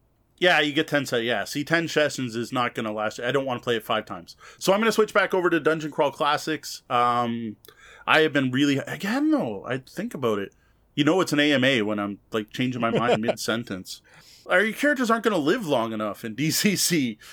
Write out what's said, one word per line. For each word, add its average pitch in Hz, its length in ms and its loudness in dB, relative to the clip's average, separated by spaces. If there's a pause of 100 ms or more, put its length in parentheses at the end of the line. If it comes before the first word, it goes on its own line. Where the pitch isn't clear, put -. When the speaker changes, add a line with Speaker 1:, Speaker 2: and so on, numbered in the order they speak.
(380)
Speaker 1:
Yeah, 175 220 4
you 151 140 0
get 156 140 0
ten 143 180 -2
se-, 120 180 -2
yeah. 110 220 -2
See, 147 180 -6
ten 165 240 -2
sessions 131 480 -2
is 117 160 -6
not 123 240 -2
gonna 113 160 -4
last. 107 280 -4
I 120 120 -2
don't 135 140 0
wanna 123 160 -6
play 120 160 -2
it 107 60 -6
five 110 220 -2
times. 87 300 -14 (220)
So - 160 2
I'm 202 80 2
gonna 226 100 4
switch 214 220 2
back 196 220 2
over 180 160 2
to 165 80 4
Dungeon 151 320 0
Crawl 143 200 0
Classics. 147 800 -4
Um, 120 680 0 (500)
I 151 140 6
have 156 120 2
been 135 180 2
really, 139 280 2
again, 214 520 -2
though, 135 360 -2
I 131 100 -4
think 196 380 -10
about 117 240 0
it. 98 140 -6 (420)
You 143 80 2
know 170 180 4
it's - 100 -2
an 147 80 2
A 147 140 4
M 127 100 4
A 127 200 4
when 104 160 -2
I'm, 101 200 -4 (120)
like, 110 180 -4
changing 127 320 -4
my 113 80 2
mind 113 320 2
Speaker 2:
<laughs> - 0 -
Speaker 1:
mid-sentence. 110 800 -4 (440)
Our, 180 180 4
your 220 100 -2
characters 262 380 0
aren't 226 140 0
gonna 214 100 2
live 175 320 2
long 113 240 0
enough 107 320 -6
in 110 100 -10
D 147 180 -2
C 196 260 2
C 135 400 0 (160)